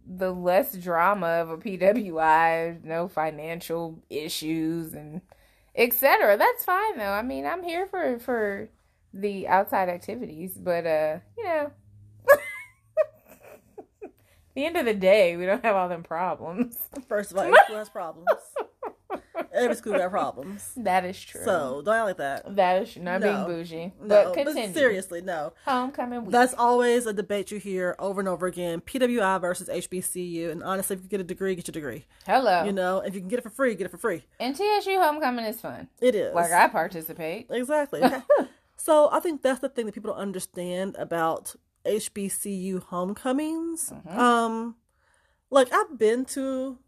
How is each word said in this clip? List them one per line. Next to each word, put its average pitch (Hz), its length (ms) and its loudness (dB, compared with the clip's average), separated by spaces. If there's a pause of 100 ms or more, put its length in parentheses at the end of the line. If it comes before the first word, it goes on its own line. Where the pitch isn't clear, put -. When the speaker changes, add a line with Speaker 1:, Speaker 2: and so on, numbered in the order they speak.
Speaker 1:
the 185 280 -4
less 180 420 2
drama 180 520 2
of 165 240 0
a 160 60 -8
P 190 200 -8
W 185 420 2
I, 165 640 4
no 165 240 -4
financial 160 1000 -6
issues 160 840 -4
and 151 280 -12 (520)
et 240 200 2
cetera. 311 420 6
That's 440 300 2
fine 392 320 0
though. 202 140 -2
I 202 100 -2
mean, 269 240 -6
I'm 349 180 -4
here 349 240 -4
for, 294 320 -2
for 220 500 -4 (440)
the 196 340 -4
outside 196 420 2
activities, 175 680 -10
but, 175 280 -2
uh, 156 340 0 (180)
you 466 60 -8
know, 311 280 -2 (580)
<laughs> - 20 10 (1700)
at 392 60 -16 (460)
the 277 100 -2
end 339 120 -2
of 302 80 0
the 226 80 2
day, 190 440 6
we 180 80 -4
don't 208 180 0
have 220 120 4
all 180 140 0
them 170 140 -8
problems. 170 720 -4 (320)
Speaker 2:
First 208 220 -2
of 175 60 -4
all, 196 60 0
every 403 220 8
school 214 120 -8
has 214 120 -10
problems. - 440 -8
Speaker 1:
<laughs> - 80 -2 (1120)
Speaker 2:
Every 240 220 0
school 226 220 -6
got 180 140 0
problems. 175 680 -6
Speaker 1:
That 185 260 2
is 185 180 -8
true. - 220 -16
Speaker 2:
So, 147 400 0
don't 202 120 2
act 226 100 2
like 190 120 -4
that. 139 380 -6
Speaker 1:
That 185 280 4
is - 100 -10
true. 170 100 -14
Not 180 160 -2
Speaker 2:
No. 208 140 2
Speaker 1:
being 196 120 -2 (120)
bougie. 170 340 -10 (100)
Speaker 2:
No, 214 60 -12
Speaker 1:
But 208 160 8
Speaker 2:
but 269 100 2 (120)
Speaker 1:
continue. 247 280 -4
Speaker 2:
seriously, 190 480 0
no. 165 300 -6 (140)
Speaker 1:
Homecoming 254 580 -4
week. 185 80 -6
Speaker 2:
That's 247 220 6
always 240 520 4
a 220 60 -2
debate 202 400 -4
you 208 80 -8
hear 185 400 -4
over 196 220 -4
and 190 80 -2
over 180 180 -2
again, 175 320 -4
P - 200 -10
W 240 220 2
I 190 180 2
versus 180 280 -4
H 170 220 -6
B 185 100 -6
C 180 240 -6
U. 170 280 -6
And 165 120 -10
honestly, 190 320 -4
if 185 80 -14
you 185 60 -20
get 202 100 -4
a 185 60 -6
degree, 190 300 -4
get 170 120 -10
your 165 60 -10
degree. 143 320 -8 (200)
Speaker 1:
Hello. 196 380 4
Speaker 2:
You 202 80 -2
know, 185 300 0
if 190 120 -6
you 196 60 -10
can 180 80 -12
get 247 120 -2
it - 20 -6
for 226 80 -14
free, 247 260 0
get 180 120 -6
it - 40 -10
for 175 60 -18
free. 180 260 -4 (160)
Speaker 1:
And 254 160 -4
T 370 80 -4
S 415 220 2
U 381 160 0
homecoming 294 420 0
is 220 160 -6
fun. 123 300 -12 (100)
Speaker 2:
It 240 160 4
is. 127 180 0
Speaker 1:
Like, 170 200 2
I 180 160 8
participate. 165 800 -6
Speaker 2:
Exactly. 254 580 -2
Speaker 1:
<laughs> 262 40 6 (680)
Speaker 2:
So, 302 340 6
I - 80 2
think 320 240 -4
that's 262 160 2
the 269 100 -6
thing 233 160 -6
that 208 60 -8
people 208 200 -8
don't - 80 -6
understand 185 800 -6
about 165 580 -2 (300)
H 202 300 -2
B 202 140 -6
C - 220 -6
U 185 280 -4
homecomings. 294 1120 -4
Speaker 1:
Mm-hmm. - 280 -8
Speaker 2:
Um, 233 560 2 (760)
like, 262 200 4
I've 320 280 0
been 233 260 2
to 262 640 -6